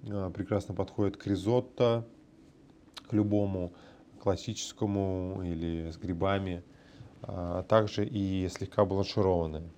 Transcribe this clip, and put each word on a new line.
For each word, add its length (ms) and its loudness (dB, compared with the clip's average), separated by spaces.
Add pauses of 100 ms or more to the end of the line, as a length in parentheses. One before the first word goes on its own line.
а, 200 -2
прекрасно 440 -2
подходит 440 0
к 100 -10
ризотто, 800 2 (1000)
к 20 -4
любому 640 2 (460)
классическому 1200 -2
или 480 -4
с 60 -12
грибами, 680 -2 (580)
а 420 -4
также 440 4
и 400 0
слегка 380 2
бланшированная. 920 0